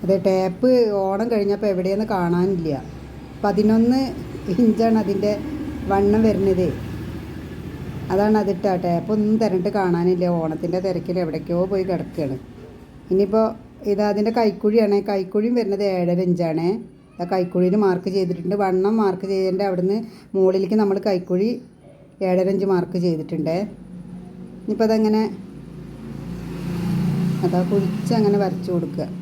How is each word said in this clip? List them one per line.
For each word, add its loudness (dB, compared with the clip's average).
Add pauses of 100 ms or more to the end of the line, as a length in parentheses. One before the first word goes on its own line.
അതെ, 4 (100)
ടേപ്പ് 2 (360)
ഓണം 0
കഴിഞ്ഞപ്പോൾ 0
എവിടെയെന്ന് 0
കാണാനില്ല. 0 (720)
പതിനൊന്ന് 4 (540)
ഇഞ്ചാണ് 4
അതിൻ്റെ 0 (600)
വണ്ണം 4
വരുന്നത്. 2 (1400)
അതാണ് 4
അതിട്ട 0 (100)
ടേപ്പ് 0
ഒന്നും 2
തിരഞ്ഞിട്ട് 0
കാണാനില്ല. 2 (160)
ഓണത്തിൻ്റെ -2
തിരക്കിൽ -2
എവിടേക്കോ -2
പോയി 0
കിടക്കുകയാണ്. -4 (760)
ഇനിയിപ്പോൾ 2 (480)
ഇത് 0
അതിൻ്റെ 0
കൈക്കുഴിയാണ്. 2 (100)
കൈക്കുഴിയും 0
വരുന്നത് 0 (100)
ഏഴര 2 (100)
ഇഞ്ചാണ്. 0 (500)
ആ -6
കൈക്കുഴിയിൽ 2 (100)
മാർക്ക് 0
ചെയ്തിട്ടുണ്ട്. -2
വണ്ണം 2
മാർക്ക് 0
ചെയ്തതിൻ്റെ 0
അവിടുന്ന് 0 (400)
മുകളിലേക്ക് 4
നമ്മൾ 2 (140)
കൈക്കുഴി 0 (800)
ഏഴര 2
ഇഞ്ച് 0
മാർക്ക് -2 (100)
ചെയ്തിട്ടുണ്ട്. -2 (1040)
ഇനിയിപ്പോൾ 0
അതങ്ങനെ 4 (2250)
അതാ 2 (100)
കുഴിച്ച് 0 (100)
അങ്ങനെ 4
വരച്ചു -4
കൊടുക്കുക. -4 (160)